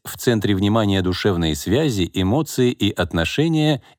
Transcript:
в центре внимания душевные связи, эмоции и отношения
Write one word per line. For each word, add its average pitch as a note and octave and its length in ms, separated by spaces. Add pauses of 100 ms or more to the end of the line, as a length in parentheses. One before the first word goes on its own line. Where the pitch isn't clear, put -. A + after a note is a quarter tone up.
в - 100
центре G#2 400
внимания G2+ 460
душевные F2 540
связи, G#2+ 580
эмоции B2 580
и G2+ 200
отношения D3+ 880 (180)